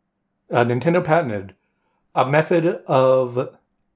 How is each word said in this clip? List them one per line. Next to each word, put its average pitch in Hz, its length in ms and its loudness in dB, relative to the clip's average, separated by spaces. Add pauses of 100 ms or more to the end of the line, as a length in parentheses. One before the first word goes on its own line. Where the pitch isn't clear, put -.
(500)
uh, 123 160 2
Nintendo 156 380 0
patented 117 500 -2 (600)
a 131 100 0
method 156 400 0 (220)
of, 131 680 0 (400)